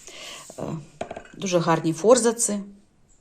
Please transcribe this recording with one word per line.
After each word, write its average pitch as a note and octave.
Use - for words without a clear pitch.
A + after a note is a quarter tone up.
Е, -
дуже F3+
гарні D#3+
форзаци. A3